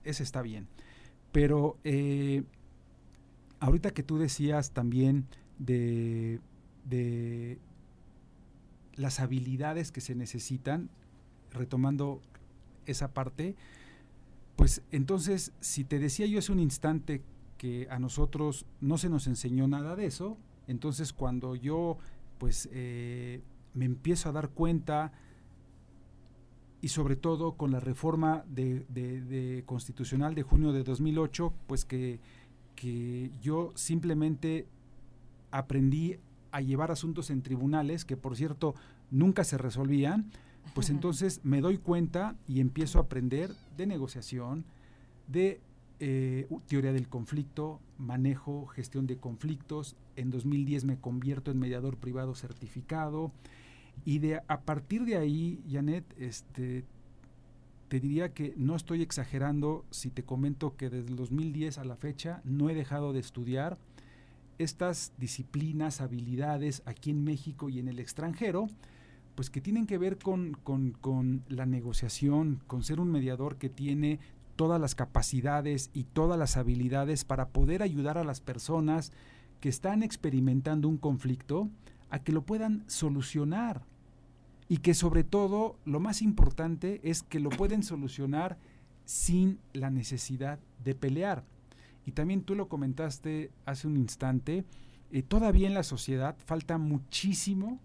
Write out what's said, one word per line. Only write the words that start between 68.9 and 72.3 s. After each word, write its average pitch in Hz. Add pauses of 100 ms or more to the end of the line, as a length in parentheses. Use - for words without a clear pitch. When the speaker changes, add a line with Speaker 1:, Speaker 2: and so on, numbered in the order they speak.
Speaker 1:
pues 131
que 135
tienen 214
que 202
ver 190
con, 180 (100)
con, 135
con 131
la 131
negociación, 131